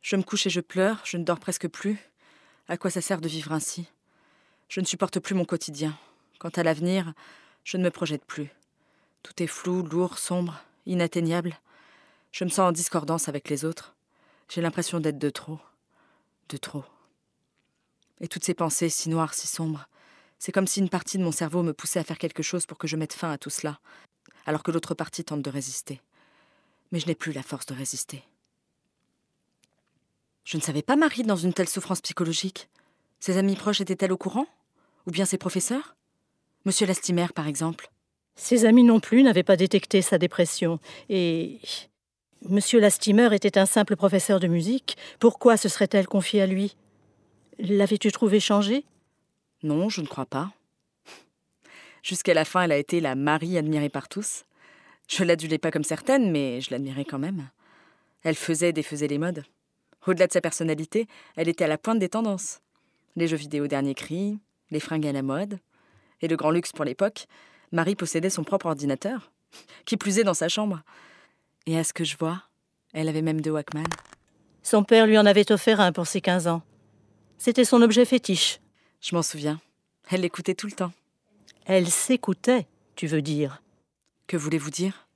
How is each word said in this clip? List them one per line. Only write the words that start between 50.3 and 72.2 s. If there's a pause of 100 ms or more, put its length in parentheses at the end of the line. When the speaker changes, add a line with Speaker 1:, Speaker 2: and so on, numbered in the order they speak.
Speaker 1:
Jusqu'à
la
fin,
elle
a
été
la
Marie
admirée
par
tous. (600)
Je
l'adulais
pas
comme
certaines,
mais
je
l'admirais
quand
même. (720)
Elle
faisait
et
défaisait
les
modes. (600)
Au-delà
de
sa
personnalité, (280)
elle
était
à
la
pointe
des
tendances. (560)
Les
jeux
vidéo
dernier
cri, (320)
les
fringues
à
la
mode, (600)
et
le
grand
luxe
pour
l'époque, (460)
Marie
possédait
son
propre
ordinateur, (540)
qui
plus
est
dans
sa
chambre. (840)
Et
à
ce
que
je
vois, (500)